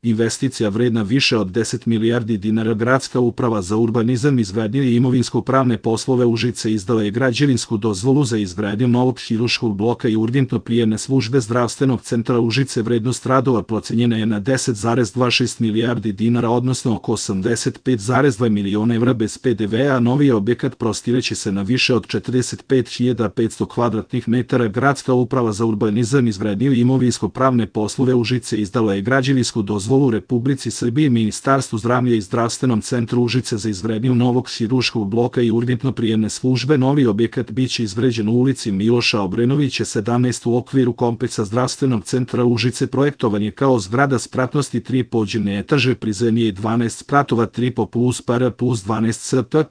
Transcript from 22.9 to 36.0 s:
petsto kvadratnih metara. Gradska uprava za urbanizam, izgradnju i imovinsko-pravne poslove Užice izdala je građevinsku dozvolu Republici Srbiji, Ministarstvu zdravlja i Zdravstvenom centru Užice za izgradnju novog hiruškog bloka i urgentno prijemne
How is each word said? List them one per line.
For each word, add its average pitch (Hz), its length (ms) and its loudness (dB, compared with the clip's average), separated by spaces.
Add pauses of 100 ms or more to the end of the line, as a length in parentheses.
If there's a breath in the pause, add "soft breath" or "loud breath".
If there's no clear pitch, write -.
petsto 110 380 -2
kvadratnih 117 600 -2
metara. 120 400 0
Gradska 135 440 0
uprava 123 400 2
za 104 120 -2
urbanizam, 113 640 2
izgradnju 104 440 0
i 120 80 2
imovinsko-pravne 123 880 2
poslove 120 480 -2
Užice 120 420 -2
izdala 107 380 0
je 98 80 -2
građevinsku 127 600 0
dozvolu 104 280 -4 (200)
Republici 120 600 -2
Srbiji, 127 400 0
Ministarstvu 117 680 0
zdravlja 120 360 0
i 110 60 2
Zdravstvenom 117 600 -2
centru 120 420 -2
Užice 120 340 -2
za 107 120 -4
izgradnju 110 460 -2
novog 123 340 2 (100)
hiruškog 113 500 -2
bloka 120 340 0
i 117 80 2
urgentno 120 420 0
prijemne 110 380 0